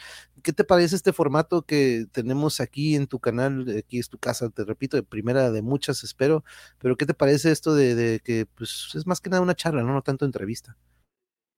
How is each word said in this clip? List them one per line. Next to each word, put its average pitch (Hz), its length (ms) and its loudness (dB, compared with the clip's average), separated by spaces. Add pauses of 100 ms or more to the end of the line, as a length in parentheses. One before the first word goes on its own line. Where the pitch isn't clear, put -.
(440)
¿Qué 160 100 -2
te 202 120 2
parece 175 300 4
este 180 180 0
formato 156 500 0
que 131 500 2
tenemos 131 480 -2
aquí 147 340 -2
en 139 120 0
tu 123 120 -8
canal? 127 460 -2 (140)
Aquí 123 200 -6
es 117 100 -6
tu 120 100 -18
casa, 117 300 -4
te 107 160 -8
repito, 127 320 -4
de 117 60 0
primera 120 480 0
de 110 120 -2
muchas, 139 400 -4
espero, 147 400 0 (360)
pero 127 180 0
¿qué 151 80 -2
te - 100 0
parece 143 360 4
esto 156 240 0
de, 127 200 4
de 117 260 0
que, 113 240 -2 (100)
pues, - 400 -12
es 156 120 -6
más 180 140 -4
que - 80 -10
nada 185 140 2
una 180 120 2
charla, 151 280 -2
¿no? 127 100 0
No 139 100 0
tanto 139 220 -2
entrevista. 113 520 -6 (800)